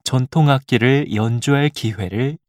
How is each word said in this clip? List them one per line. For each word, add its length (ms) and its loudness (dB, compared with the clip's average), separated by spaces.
전통 460 0
악기를 640 2
연주할 540 0
기회를 680 -6